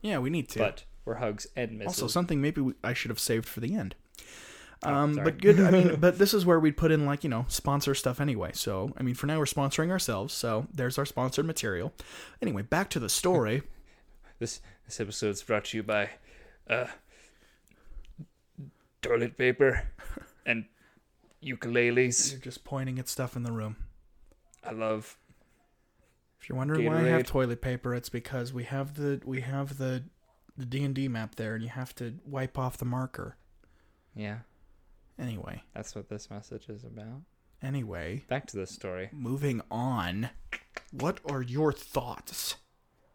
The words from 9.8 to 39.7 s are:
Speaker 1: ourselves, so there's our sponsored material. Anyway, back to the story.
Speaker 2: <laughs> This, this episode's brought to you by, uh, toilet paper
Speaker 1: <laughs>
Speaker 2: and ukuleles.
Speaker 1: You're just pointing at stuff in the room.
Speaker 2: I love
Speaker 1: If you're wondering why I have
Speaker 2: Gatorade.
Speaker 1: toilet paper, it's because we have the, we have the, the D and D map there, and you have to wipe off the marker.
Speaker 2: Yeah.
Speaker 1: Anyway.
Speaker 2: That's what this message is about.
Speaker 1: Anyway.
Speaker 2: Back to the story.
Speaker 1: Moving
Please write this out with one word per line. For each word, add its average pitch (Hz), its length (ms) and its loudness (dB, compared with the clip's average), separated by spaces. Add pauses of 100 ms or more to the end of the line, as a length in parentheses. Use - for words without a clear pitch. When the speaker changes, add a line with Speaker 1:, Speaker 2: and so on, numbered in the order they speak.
Speaker 1:
ourselves, 117 440 -2
so 117 380 0
there's 127 260 -2
our 139 80 0
sponsored 131 400 0
material. 104 480 -2 (480)
Anyway, 104 200 -2
back 175 280 0
to - 100 -2
the 110 80 -2
story. 143 580 2
Speaker 2:
<laughs> - 60 -12 (680)
This, - 220 -6 (240)
this - 160 -12
episode's 104 420 -2
brought 107 220 0
to - 140 -4
you 107 40 -2
by, 104 280 0 (580)
uh, 117 200 0 (2250)
toilet 120 360 0
paper 127 500 4 (280)
Speaker 1:
<laughs> - 300 -14
Speaker 2:
and 113 200 0 (760)
ukuleles. 123 880 2
Speaker 1:
You're 131 80 -12
just - 240 -12
pointing 131 340 -6
at 123 100 -6
stuff 127 280 -4
in 120 80 -4
the 117 80 -4
room. 110 240 -4 (880)
Speaker 2:
I 117 80 -8
love 110 440 -2 (1200)
Speaker 1:
If - 80 -16
you're 127 100 -4
wondering 156 280 2
why 156 120 4
I 165 100 4
have 127 140 6
Speaker 2:
Gatorade. 120 40 -2
Speaker 1:
toilet 123 360 0
paper, 127 320 -2
it's 120 140 -6
because 123 440 -6
we 123 120 -6
have 139 300 -6
the, 143 300 -2
we 131 160 -4
have 139 380 -4
the, 127 260 -2 (520)
the 127 100 -8
D 131 180 -2
and 139 100 0
D 135 140 0
map 113 280 -4
there, 110 180 -4
and 110 80 -4
you 117 80 -6
have 127 240 -8
to 117 200 -8 (100)
wipe 135 340 -6
off 127 180 -2
the - 80 -6
marker. 127 520 -4 (760)
Speaker 2:
Yeah. 107 240 -6 (800)
Speaker 1:
Anyway. 113 440 -8 (120)
Speaker 2:
That's - 200 -12
what 104 140 -12
this 104 220 -12
message - 380 -14
is 110 160 -14
about. 113 380 -14 (400)
Speaker 1:
Anyway. 110 640 -6
Speaker 2:
Back 139 200 -4
to - 100 -12
the 92 80 -4
story. 92 460 -8
Speaker 1:
Moving 135 580 -2